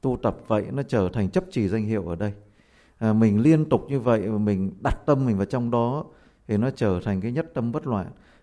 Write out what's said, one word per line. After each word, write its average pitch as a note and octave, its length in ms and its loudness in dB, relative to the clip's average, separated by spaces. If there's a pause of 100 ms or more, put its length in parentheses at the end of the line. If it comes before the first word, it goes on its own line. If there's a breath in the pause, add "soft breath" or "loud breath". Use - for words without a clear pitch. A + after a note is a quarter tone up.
tu B2+ 180 -2
tập G#2 160 -2 (100)
vậy G#2+ 240 0
nó C#3 120 -4
trở G2 300 0
thành G2 160 -2
chấp F3+ 220 0
trì G#2+ 160 0
danh G#2+ 180 -2
hiệu G#2 220 -2
ở F2 80 -4
đây. G#2 180 -4 (640 soft breath)
À, A2 160 2
mình G#2+ 280 6
liên D#3 280 4
tục - 200 2
như C#3 100 -2
vậy A2 280 2
mà G#2+ 100 -2
mình G2 340 0 (100)
đặt - 240 0
tâm C3+ 200 4
mình A2 120 2
vào G2 80 2
trong A#2+ 260 -2
đó A#2+ 340 0 (420 soft breath)
thì G#2 100 0
nó B2 120 2
trở G2 360 0
thành G2 160 0
cái A#2 100 -4
nhất D#3+ 220 -4
tâm A#2+ 180 -2
bất C#3+ 160 -6
loạn. G2+ 200 -4 (360 soft breath)